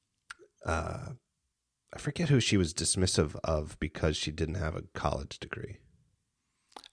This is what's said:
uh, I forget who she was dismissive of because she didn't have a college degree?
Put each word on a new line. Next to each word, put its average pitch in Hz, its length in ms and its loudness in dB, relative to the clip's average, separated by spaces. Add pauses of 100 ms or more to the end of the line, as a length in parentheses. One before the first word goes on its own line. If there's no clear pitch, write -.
(640)
uh, 80 480 -4 (800)
I - 60 -12
forget 151 300 -2
who 139 100 8
she 107 180 6
was 85 160 4
dismissive 85 720 2
of 78 360 -2
because 78 380 0
she - 140 -4
didn't 78 240 -2
have 78 200 -2
a - 80 -6 (100)
college - 460 -2
degree? - 380 -10 (1160)